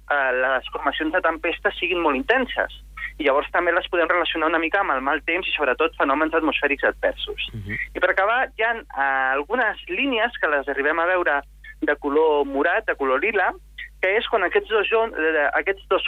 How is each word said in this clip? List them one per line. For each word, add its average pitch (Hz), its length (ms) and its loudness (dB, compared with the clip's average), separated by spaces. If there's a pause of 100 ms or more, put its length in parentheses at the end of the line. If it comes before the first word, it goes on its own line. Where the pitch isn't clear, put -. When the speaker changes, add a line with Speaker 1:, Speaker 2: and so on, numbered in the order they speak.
(100)
Speaker 1:
eh, 139 220 2
les 131 380 0
formacions 156 420 -2
de 180 80 2
tempesta 165 580 0
siguin 175 220 -2
molt 151 160 2
intenses. - 680 -2 (360)
I 151 60 -6
llavors 139 260 2
també 175 220 2
les 170 160 0
podem 170 200 2
relacionar 165 420 0
una 165 100 2
mica 165 220 0
amb 175 100 0
el 131 80 0
mal 143 240 0
temps 175 240 -2
i, - 80 -2
sobretot, 147 400 0
fenòmens 156 380 2
atmosfèrics 147 500 0
adversos. - 720 -2
Speaker 2:
Mhm. 104 240 -8 (160)
Speaker 1:
I - 60 -6
per 180 100 4
acabar, 226 460 0
hi 220 60 -4
ha, 233 140 0
eh, 135 560 -2
algunes 208 440 -2 (120)
línies 233 520 -2
que 180 80 0
les 143 200 0
arribem 139 320 0
a 170 60 2
veure 170 340 2 (400)
de 147 160 0
color 147 480 2
morat, 160 420 0
de 165 80 -2
color 131 260 0
lila, 208 320 0 (480)
que 190 160 2
és 226 120 0
quan 214 140 2
aquests 202 260 0
dos 214 200 2
jon-, 226 280 2
eh, 156 380 2
aquests 190 340 -2
dos 180 200 2